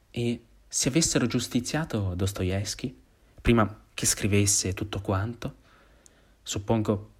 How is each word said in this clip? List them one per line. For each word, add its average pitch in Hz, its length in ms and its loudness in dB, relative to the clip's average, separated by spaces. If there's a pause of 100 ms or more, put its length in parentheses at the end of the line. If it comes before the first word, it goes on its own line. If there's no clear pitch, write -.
(100)
E 120 340 -4 (220)
se - 220 -2
avessero 156 380 2
giustiziato 117 880 -2
Dostoevskij, 95 800 -2 (460)
prima 113 420 4 (120)
che - 120 -4
scrivesse 101 680 2
tutto - 260 -6
quanto, 107 540 -4 (880)
suppongo 104 760 0